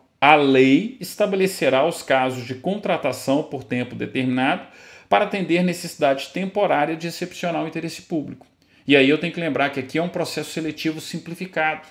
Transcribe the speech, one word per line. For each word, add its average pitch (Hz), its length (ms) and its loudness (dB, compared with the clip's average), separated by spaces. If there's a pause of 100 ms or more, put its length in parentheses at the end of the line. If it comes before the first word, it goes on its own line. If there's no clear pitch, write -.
(200)
A 147 160 8
lei 139 640 6
estabelecerá 185 880 0
os 165 180 -4
casos 127 420 0
de 127 100 -8
contratação 156 880 -2
por 131 200 -10
tempo 123 320 -6
determinado 127 720 -2 (420)
para 202 160 2
atender 180 380 0
necessidade 156 680 -2
temporária 170 680 0
de 165 120 -8
excepcional 165 600 -6
interesse 160 360 -10
público. - 440 -8 (400)
E 139 80 6
aí 135 140 8
eu 156 80 4
tenho 170 160 -4
que 175 60 -8
lembrar 139 300 0
que 139 100 -6
aqui 139 180 -6
é 160 40 2
um 175 80 -2
processo 156 420 -6
seletivo 156 500 -6
simplificado, 165 880 -6